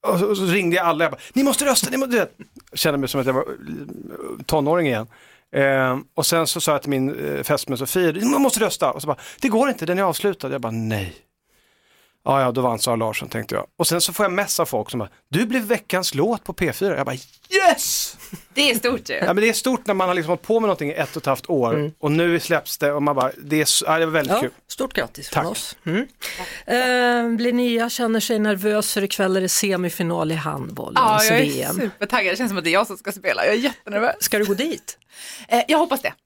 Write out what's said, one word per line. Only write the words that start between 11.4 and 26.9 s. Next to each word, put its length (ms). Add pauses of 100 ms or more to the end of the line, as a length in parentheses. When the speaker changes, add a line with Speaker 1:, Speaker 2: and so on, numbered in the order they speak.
Speaker 1:
Ja, 160
ja, 100
då 100
vann 180
Sara 160
Larsson, 340
tänkte 260
jag. 120 (100)
Och 100
sen 140
så 120
får 120
jag 80
messa 320
folk 260
som 80
bara, 100 (200)
"Du 160
blev 180
veckans 520
låt 280
på 100
P 200
fyra." 240
Jag 80
bara, 100 (340)
"Yes!" 680 (360)
Speaker 2:
Det 180
är 40
stort 340
ju. 40
Speaker 1:
Ja, 120
men 100
det 140
är 40
stort 340
när 60
man 140
har 80
liksom 140
hållit 120
på 180
med 80
någonting 220
i 40
ett 220
och 60
ett 40
halvt 240
år. 260
Speaker 3:
Mm. 240
Speaker 1:
Och 120
nu 280
släpps 380
det 160
och 100
man 120
bara, 220
det 240
är 40
så, 200
ja, 140
det 60
var 80
väldigt 200
Speaker 3:
Ja, 80
Speaker 1:
kul. 100 (160)
Speaker 3:
stort 260
grattis 360
Speaker 1:
Tack. 140
Speaker 3:
från 80
oss. 240 (100)
Mm. 220 (580)
Eh, 720